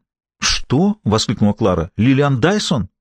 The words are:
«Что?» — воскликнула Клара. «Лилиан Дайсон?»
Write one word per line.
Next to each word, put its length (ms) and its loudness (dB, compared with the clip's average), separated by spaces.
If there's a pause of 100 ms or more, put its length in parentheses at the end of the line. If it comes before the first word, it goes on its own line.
(380)
«Что?» — 680 -2
воскликнула 500 0
Клара. 420 0
«Лилиан 440 2
Дайсон?» 480 -2 (120)